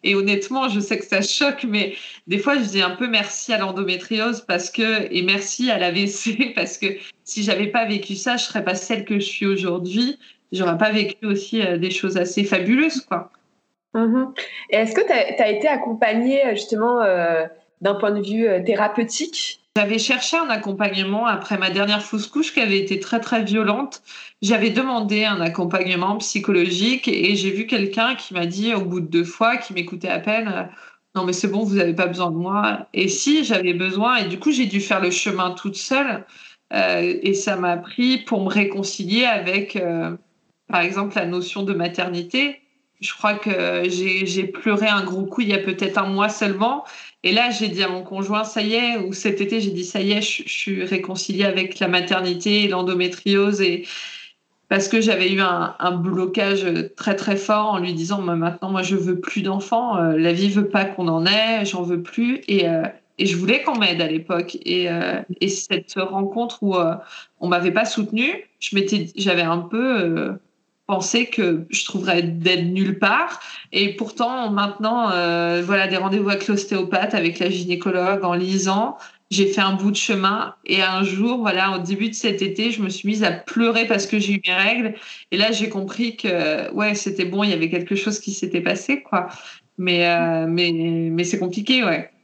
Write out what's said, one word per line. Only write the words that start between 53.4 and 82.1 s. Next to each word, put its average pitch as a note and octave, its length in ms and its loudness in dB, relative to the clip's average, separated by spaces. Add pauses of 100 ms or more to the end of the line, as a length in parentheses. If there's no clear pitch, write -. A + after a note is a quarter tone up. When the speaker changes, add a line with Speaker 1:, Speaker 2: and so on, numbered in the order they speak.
Speaker 1:
Et F3 240 0 (840)
parce G3 200 2
que A3+ 120 4
j'avais F#3 320 2
eu G3 80 2
un, F3 400 0
un F3+ 120 2
blocage F#3 720 0 (320)
très, G3+ 200 0
très G3 200 0
fort G#3+ 360 2
en F#3+ 60 2
lui F3+ 140 0
disant, « F3 300 -2
Mais E3+ 140 0
maintenant, E3+ 340 -2
moi, F#3+ 120 0
je F#3 140 0
veux F3+ 240 0
plus - 220 -4
d'enfants. G3+ 560 0
Euh, E3 180 4
la E3 160 4
vie F#3+ 160 2
veut G3+ 200 2
pas G3 160 2
qu'on F3+ 240 -2
en E3 180 2
ait, G#3+ 380 2
j'en F#3+ 180 -2
veux F3 200 -2
plus. » A#3+ 460 0
Et, F#3+ 200 4
euh, E3 140 2 (360)
et G3 80 0
je E3+ 100 2
voulais F#3+ 260 2
qu'on B3+ 160 0
m'aide F3 220 0
à E3 60 0
l'époque. E3+ 580 -2
Et, F3+ 240 0
euh, F3+ 320 -2 (200)
et F#3+ 80 2
cette F#3+ 480 -4
rencontre G3 640 -2
où, G3 140 2
euh, E3 180 2 (460)
on F3 80 -2
m'avait F3 240 2
pas G#3 120 2
soutenue, A#3 640 -2 (120)
je - 160 -6
m'étais, G3 400 0
j'avais F3+ 260 2
un E3+ 160 0
peu, A3+ 420 0
euh, E3+ 320 -2 (560)
pensé G#3 380 -2
que E3+ 440 0
je - 140 -4
trouverais F3+ 380 0
d'aide E3+ 520 0
nulle F#3 240 0
part. A#3+ 420 0 (300)
Et G3 240 0
pourtant, A#3 560 -2
maintenant, G#3 600 0
euh, E3+ 520 2
voilà, F#3+ 220 2
des F#3+ 100 0
rendez-vous G3 320 2
avec G3+ 200 0
l'ostéopathe, G3 680 0
avec E3+ 240 0
la F3+ 100 0
gynécologue, F3+ 760 0
en F3 100 2
lisant, F#3+ 640 0 (320)
j'ai F#3+ 160 4
fait - 160 2
un G3 120 2
bout G3 180 2
de G3+ 40 0
chemin. F#3+ 580 0 (120)
Et F#3+ 160 2
un F#3+ 220 2
jour, G#3 340 0
voilà, F#3+ 380 0
au - 20 -2
début G3 320 -2